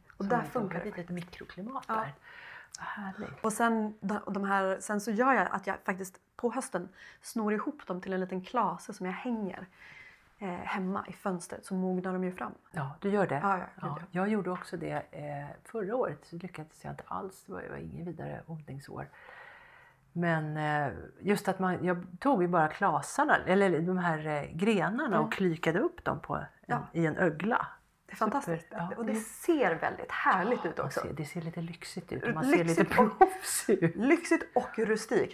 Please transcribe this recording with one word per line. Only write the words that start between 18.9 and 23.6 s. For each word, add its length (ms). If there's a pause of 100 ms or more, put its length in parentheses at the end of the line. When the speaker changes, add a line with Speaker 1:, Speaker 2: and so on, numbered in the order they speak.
Speaker 2:
Men, 440
eh, 360 (260)
just 280
att 120
man, 260
jag 200 (140)
tog 220
ju 60
bara 200
klasarna, 680
eller 420